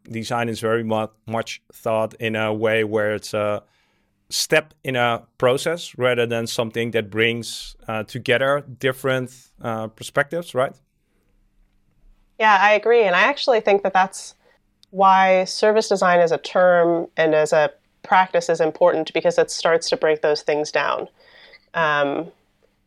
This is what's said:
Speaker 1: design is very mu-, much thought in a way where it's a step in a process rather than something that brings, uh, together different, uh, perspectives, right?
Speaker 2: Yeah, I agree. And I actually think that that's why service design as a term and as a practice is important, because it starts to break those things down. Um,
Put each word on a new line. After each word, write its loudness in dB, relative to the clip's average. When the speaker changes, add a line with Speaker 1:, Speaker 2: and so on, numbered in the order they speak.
Speaker 1:
design -6
is -8
very -2
mu-, -4
much -8
thought -4
in -4
a -2
way 0
where -2
it's -10
a -2
step -2
in -6
a -2
process -2
rather 0
than -4
something -4
that -4
brings, -4
uh, -6
together 0
different, -4
uh, -6
perspectives, -6
right? -2
Speaker 2:
Yeah, 4
I 6
agree. 4
And 2
I 4
actually 2
think 2
that -2
that's -2
why 4
service 0
design 2
as 4
a 0
term 2
and 2
as 2
a 2
practice 2
is 0
important, 0
because 0
it 0
starts -2
to 0
break 0
those 0
things -2
down. -4
Um, -2